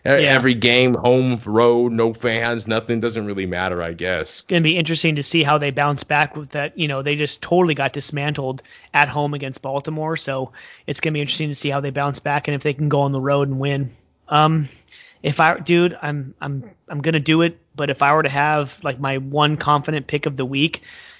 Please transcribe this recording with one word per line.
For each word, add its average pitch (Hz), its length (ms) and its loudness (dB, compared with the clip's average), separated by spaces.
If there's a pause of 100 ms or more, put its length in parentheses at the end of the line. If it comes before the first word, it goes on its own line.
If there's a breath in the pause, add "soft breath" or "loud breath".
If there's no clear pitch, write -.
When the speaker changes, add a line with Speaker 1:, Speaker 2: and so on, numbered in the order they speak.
Speaker 1:
Yeah. 139 100 4 (200)
Speaker 2:
every 127 180 4
game, 120 400 4
home, 123 520 2
road, 120 480 4
no 113 200 0
fans, 117 540 -2
nothing, 113 320 -2
doesn't 110 260 -2
really 98 220 -4
matter, 90 340 -4
I 85 120 -6
guess. 87 360 -4
Speaker 1:
It's - 120 -8
gonna 175 200 0
be 160 160 2
interesting 160 380 0
to 147 80 -4
see 165 180 2
how 147 160 2
they 143 140 -2
bounce 143 320 -2
back 147 320 -2
with 147 140 -12
that. 143 280 -6
You 156 120 -2
know, 135 120 -4
they 147 140 -2
just 147 260 -6
totally 175 320 2
got 135 200 -2
dismantled 143 680 -6 (320 loud breath)
at 147 160 4
home 147 240 -2
against 135 300 -8
Baltimore, 156 540 -6
so 135 340 -6 (340 loud breath)
it's - 140 -6
gonna 156 140 -2
be 147 80 -2
interesting 147 280 -4
to 139 60 -6
see 143 140 -4
how 139 100 -2
they 139 120 -4
bounce 143 280 -2
back 143 280 -2
and 147 80 -2
if 131 60 -6
they 147 120 -2
can 147 160 -2
go 143 120 4
on 139 120 0
the 135 80 -2
road 139 260 2
and 135 120 -4
win. 139 300 -2 (380)
Um, 156 400 4 (560 loud breath)
if 151 160 -2
I, 165 180 4
dude, 175 420 2
I'm, 147 400 -6
I'm, 139 300 -8 (180)
I'm 147 140 -6
gonna 160 180 2
do 160 220 4
it, 170 160 0 (180)
but 143 140 -4
if 139 140 0
I 143 100 6
were 156 80 4
to 139 80 0
have, 143 540 0
like, 131 160 -6
my 135 180 -2
one 147 400 0
confident 147 480 0
pick 147 220 -4
of 135 100 -4
the 131 80 -2
week, 139 380 -2 (360 loud breath)